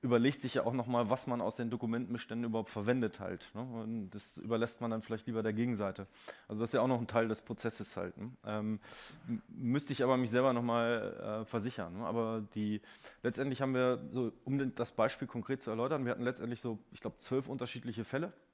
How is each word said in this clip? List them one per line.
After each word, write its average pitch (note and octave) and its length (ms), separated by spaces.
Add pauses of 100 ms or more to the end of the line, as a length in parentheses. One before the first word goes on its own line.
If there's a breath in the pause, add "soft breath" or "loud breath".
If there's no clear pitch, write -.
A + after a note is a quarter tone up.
überlegt B2 400
sich B2+ 120
ja C3 100
auch A#2 100
noch B2 140
mal, A#2+ 220
was B2+ 180
man A#2+ 140
aus G#2 140
den A#2 140
Dokumentenbeständen A#2 800
überhaupt A2 200
verwendet A2+ 500
halt, F#2 360
ne? A2+ 60
Und A2+ 500
das - 260
überlässt A2+ 420
man A#2 120
dann A2 100
vielleicht - 260
lieber A2+ 160
der A2 100
Gegenseite. G#2 540 (400 loud breath)
Also G#2+ 140
das A#2 80
ist - 60
ja A#2 60
auch B2 60
noch B2+ 120
ein A#2+ 80
Teil A#2 200
des A2 140
Prozesses - 560
halt, F2+ 180
ne? A2+ 160 (140)
Ähm, G#2+ 340 (480 loud breath)
m-, A#2 220
müsste C3+ 420
ich C3 120
aber B2+ 120
mich B2+ 140
selber B2+ 240
noch A#2+ 80
mal, A#2 800
äh, G#2+ 40
versichern, G2+ 520
ne? A2+ 80
Aber A2+ 380 (100)
die, G#2 260 (440 loud breath)
letztendlich B2+ 380
haben C3+ 120
wir B2+ 380
so, A#2+ 200 (140)
um C3+ 140
den, C3+ 160
das A#2+ 160
Beispiel - 360
konkret C3 340
zu A2 100
erläutern, C3 340
wir B2 60
hatten A#2+ 120
letztendlich A#2+ 380
so, A2+ 180 (120)
ich - 100
glaub, - 180
zwölf C3 300
unterschiedliche A#2+ 560
Fälle E3 260 (220)